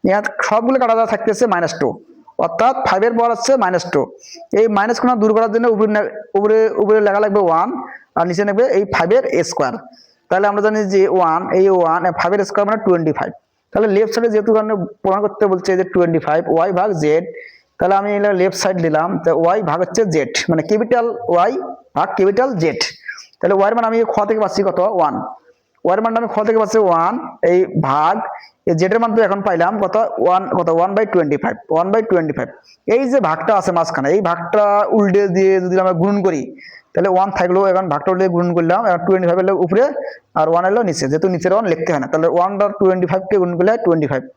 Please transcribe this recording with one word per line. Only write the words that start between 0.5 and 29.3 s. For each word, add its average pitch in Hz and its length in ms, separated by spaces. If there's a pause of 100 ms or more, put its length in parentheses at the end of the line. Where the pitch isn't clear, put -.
কাটা 226 200
যা 226 140
থাকতেছে 214 400
মাইনাস 170 260
টু, 139 80 (580)
অর্থাৎ 240 300 (120)
ফাইভ 190 160
এর 233 140
পাওয়ার 233 160
হচ্ছে 233 180 (120)
মাইনাস 180 280
টু। 143 100 (580)
এই 220 60 (120)
মাইনাস 220 220
কোনো 247 220
দূর 214 120
করার 226 200
জন্য 233 140
উপরে 220 280
না-, 208 160 (260)
উপরে, 208 200 (240)
উপরে 214 160 (100)
লেখা 202 120
লাগবে 208 280
ওয়ান, 170 220 (460)
আর 170 120
নিচে 180 180
নেবে 202 180 (140)
এই 196 60 (120)
ফাইভ - 220
এর 269 60 (200)
স্কয়ার। - 300 (580)
তাহলে 190 160
আমরা 202 180
জানি 214 140 (140)
যে 190 80 (160)
ওয়ান, 170 240 (180)
এই 196 60 (140)
ওয়ান, 165 260
এ 175 140
ফাইভ 175 140
এর 208 160
স্কয়ার 202 200
মানে 220 160
টোয়েন্টি 165 340
ফাইভ। - 120 (400)
তাহলে 214 240
লেফট 220 180
সাইডে 233 200
যেহেতু 214 200
কারণে 214 220 (260)
প্রমাণ 196 240
করতে 208 260
বলছে 185 180 (100)
যে 185 140
টোয়েন্টি 170 320
ফাইভ, 156 160 (120)
ওয়াই 165 160 (100)
ভাগ 208 100 (140)
জেড, 156 200 (540)
তাহলে 190 220
আমি 208 120
এখানে 202 180 (120)
লেফট 190 220
সাইড 185 220
দিলাম, 156 240 (140)
তো 170 60 (120)
ওয়াই 180 180 (100)
ভাগ 160 140
হচ্ছে 185 180 (120)
জেড, 143 180 (180)
মানে 160 200
ক্যাপিটাল 233 360 (260)
ওয়াই 175 200 (460)
ভাগ 175 100 (100)
ক্যাপিটাল 202 320 (120)
জেড। 160 180 (600)
তাহলে 190 180
ওয়াই 196 120
এর 226 60
মান 233 140
আমি 226 80 (160)
খ - 20 (120)
থেকে 220 160
পাচ্ছি 202 200
কত? 185 160 (180)
ওয়ান। 151 180 (680)
ওয়াই 175 100
এর 214 80
মানটা 226 180
আমি 233 120
খ - 20 (120)
থেকে 220 140
পাচ্ছি 214 260
ওয়ান, 175 260 (380)
এই 180 80 (300)
ভাগ, 156 260 (540)
এই 175 100
জেড 185 140
এর 226 80
মান 226 140
তো 233 120
এখন 196 200